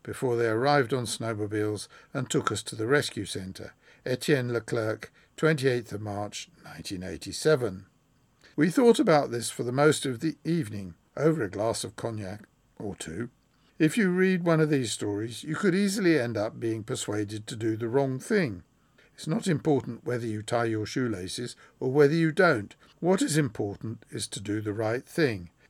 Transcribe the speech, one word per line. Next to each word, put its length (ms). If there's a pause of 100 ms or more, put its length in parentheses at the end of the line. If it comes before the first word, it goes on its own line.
before 320
they 100
arrived 480
on 100
snowmobiles 840 (260)
and 160
took 220
us 120
to 120
the 100
rescue 380
centre. 500 (320)
Etienne 460
Leclerc, 600 (240)
twenty-eighth 560
of 80
March, 480 (160)
nineteen 380
eighty-seven. 840 (680)
We 160
thought 300
about 320
this 180
for 140
the 80
most 340
of 140
the 240
evening, 500 (220)
over 260
a 80
glass 320
of 140
cognac 460 (360)
or 160
two. 360 (500)
If 160
you 140
read 340
one 160
of 100
these 220
stories, 500
you 140
could 180
easily 440
end 180
up 240
being 240
persuaded 640
to 80
do 200
the 120
wrong 320
thing. 420 (520)
It's 120
not 220
important 560
whether 220
you 160
tie 240
your 200
shoelaces 680 (240)
or 100
whether 240
you 160
don't. 460 (240)
What 200
is 160
important 720
is 180
to 120
do 200
the 120
right 320
thing. 460 (200)